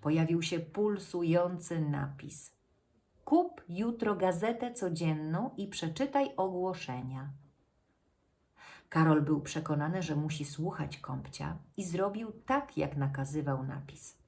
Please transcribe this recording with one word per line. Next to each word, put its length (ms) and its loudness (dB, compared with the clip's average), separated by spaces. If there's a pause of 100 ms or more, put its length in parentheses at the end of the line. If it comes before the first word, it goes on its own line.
pojawił 400 4
się 180 -2
pulsujący 1200 0
napis: 720 -4 (720)
"Kup 440 4
jutro 460 0
gazetę 580 2
codzienną 840 0
i 100 -4
przeczytaj 680 0
ogłoszenia". 920 -2 (1600)
Karol 320 8
był 200 4
przekonany, 600 -2
że 120 -2
musi 300 -2
słuchać 520 -4
Kąpcia 600 -8 (200)
i 80 -4
zrobił 460 -2 (140)
tak, 320 0
jak 200 -2
nakazywał 680 -2
napis. 540 -10 (100)